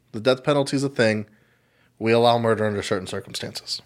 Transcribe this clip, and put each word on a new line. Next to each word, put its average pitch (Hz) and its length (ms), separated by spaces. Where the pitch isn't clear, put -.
the 110 80
death 127 240
penalty 143 320
is 135 80
a 139 60
thing, 110 380
we 110 140
allow 117 280
murder 110 260
under 104 180
certain 92 240
circumstances." - 800